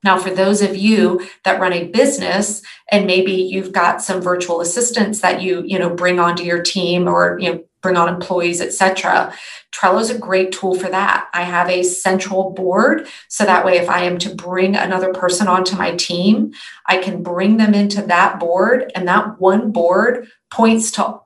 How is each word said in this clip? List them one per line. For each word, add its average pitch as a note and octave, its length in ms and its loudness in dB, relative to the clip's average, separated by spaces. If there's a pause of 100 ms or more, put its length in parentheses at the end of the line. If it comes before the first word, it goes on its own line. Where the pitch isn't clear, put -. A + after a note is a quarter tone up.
Now, F#3 140 4
for F#3 120 -4
those G3 320 2
of G3 140 0
you F#3+ 500 2 (200)
that F#3 160 2
run F3+ 100 0
a E3+ 160 -4
business G#3 760 0 (300)
and G3 160 4
maybe F#3 240 2
you've F#3 400 -2
got F3+ 300 0
some F#3 200 -4
virtual F3 380 -2
assistants G#3+ 640 -2
that F3+ 200 2
you, F3 240 -2
you F#3 140 -2
know, F3 100 0
bring F3+ 300 0
onto F3 240 0
your F3 180 -2
team F3+ 460 0
or, F3 320 2
you F3 140 -2
know, E3 100 -10 (180)
bring F#3 140 0
on F3 180 2
employees, F3 460 -2
et F3 140 -6
cetera, F#3 600 0 (400)
Trello A3 280 2
is A3+ 80 -2
a - 80 -4
great F#3 340 0
tool F#3 260 -2
for F#3 120 -4
that. F#3+ 440 -2
I F3 100 -2
have F3+ 260 0
a F3+ 140 2
central F#3+ 680 -2
board. F#3+ 580 0 (220)
So - 160 -2
that F#3 200 2
way, F3+ 120 4
if F3 120 0
I F3+ 140 0
am F3+ 160 -2
to F#3+ 160 -6
bring F#3 400 0
another F#3 380 -2
person F3+ 340 0
onto F#3 300 0
my F3+ 180 -2
team, F#3 580 0 (320)
I F#3 120 2
can F#3 260 -4
bring F#3+ 320 2
them G#3+ 180 4
into G3+ 300 0
that F3 360 2
board, F#3+ 560 0
and F3+ 120 -4
that G#3 320 0
one G3+ 320 2
board F#3+ 560 0 (240)
points A3+ 400 2
to - 340 -4